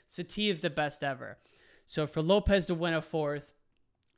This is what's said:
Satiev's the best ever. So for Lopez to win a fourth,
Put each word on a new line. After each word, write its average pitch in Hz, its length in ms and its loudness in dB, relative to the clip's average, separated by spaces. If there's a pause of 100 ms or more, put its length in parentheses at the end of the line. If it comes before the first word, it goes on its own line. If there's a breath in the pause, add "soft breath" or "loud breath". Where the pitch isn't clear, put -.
Satiev's 180 520 -2
the 170 100 0
best 147 320 -2
ever. 127 360 -6 (480 soft breath)
So 156 200 -2
for - 160 -4
Lopez 196 440 4
to 175 100 0
win 165 180 0
a 156 80 0
fourth, 147 540 -4 (600)